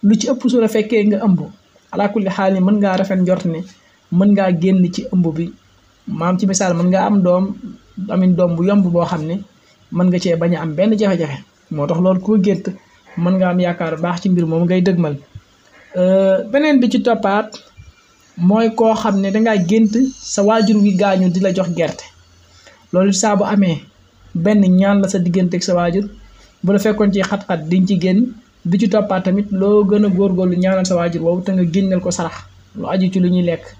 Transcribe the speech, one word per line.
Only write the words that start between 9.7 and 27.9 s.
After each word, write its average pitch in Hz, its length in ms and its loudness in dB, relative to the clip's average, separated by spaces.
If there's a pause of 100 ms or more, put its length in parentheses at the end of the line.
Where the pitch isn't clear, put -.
mën 175 160 0
nga 180 120 2
cee 175 160 0
bañ 170 200 0
a 147 60 -6
am 160 140 -6
benn 208 220 2
jafe-jafe. 165 400 -2 (340)
Moo 147 160 -4
tax 165 120 -2
loolu 185 220 2
koo 214 160 0
gént 190 280 0 (520)
mën 175 200 0
nga 185 120 0
am 180 100 0
yaakaar 170 420 -4
baax 175 200 -4
ci 196 80 -2
mbir 175 160 2
moom 165 180 0
ngay 180 180 2
dëgmal. 170 340 0 (800)
Euh, 190 540 2
beneen 285 280 2
bi 240 100 2
ci 208 120 -2
toppaat 214 480 0 (880)
mooy 202 380 2
koo 226 200 2
xam 214 260 -2
ne 196 100 -2
dangaa 220 260 2
gént 202 360 2 (400)
sa 202 100 -2
waajur 214 380 2
wi 202 140 2
gaañu 185 340 2
di 175 100 -2
la 190 140 0
jox 180 220 -4
gerte. 160 280 -4 (880)
Loolu 190 200 2
saa 208 220 0
bu 196 80 0
amee, 196 340 0 (580)
benn 202 260 2 (180)
ñaan 196 220 2
la 190 60 0
sa 190 120 -2
diggante 180 360 0
ak 175 80 -4
sa 180 120 0
waajur, 175 300 0 (580)
bu 180 100 0
la 202 60 2
fekkoon 208 340 0
ci 196 80 0
xat-xat 185 480 -4
diñ 185 180 2
ci 190 120 0